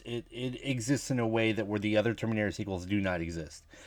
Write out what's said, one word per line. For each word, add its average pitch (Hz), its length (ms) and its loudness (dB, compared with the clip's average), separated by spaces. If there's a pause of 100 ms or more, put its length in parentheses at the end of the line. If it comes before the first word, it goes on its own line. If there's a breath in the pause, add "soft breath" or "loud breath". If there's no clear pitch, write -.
it, 117 260 -6
it 123 320 -6
exists 127 480 0
in 127 80 2
a 120 80 2
way 113 240 4
that 104 160 0
where 104 120 0
the 104 180 2
other 110 160 4
Terminator 107 380 0
sequels 95 340 -4
do 101 140 2
not 92 220 0
exist. 82 420 -6 (240 soft breath)